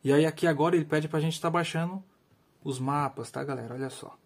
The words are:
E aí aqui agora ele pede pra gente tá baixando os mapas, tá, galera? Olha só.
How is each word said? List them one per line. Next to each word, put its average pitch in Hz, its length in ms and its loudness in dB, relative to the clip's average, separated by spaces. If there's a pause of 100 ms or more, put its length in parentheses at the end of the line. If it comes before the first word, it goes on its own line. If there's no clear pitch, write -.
E 135 100 2
aí 151 120 8
aqui 160 220 0
agora 165 300 4
ele 156 80 2
pede 156 240 0
pra 156 120 0
gente 160 200 -2
tá 170 100 0
baixando 170 520 -2 (640)
os 135 140 -4
mapas, 135 520 -2
tá, 135 140 -6
galera? 123 300 -6
Olha 135 160 -6
só. - 360 -16